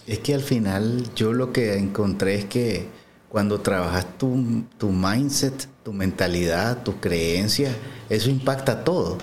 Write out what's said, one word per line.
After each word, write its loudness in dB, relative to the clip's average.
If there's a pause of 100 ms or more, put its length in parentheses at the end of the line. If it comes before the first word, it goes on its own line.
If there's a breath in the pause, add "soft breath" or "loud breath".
Es -4
que 0
al 0
final 0 (100)
yo 2
lo 0
que 2
encontré 0
es -2
que -2 (440 loud breath)
cuando 2
trabajas 2 (140)
tu, 0 (120)
tu -2
mindset, 0 (140)
tu -8
mentalidad, 0
tus -2
creencias, 0 (380 loud breath)
eso 2
impacta 0
todo. 0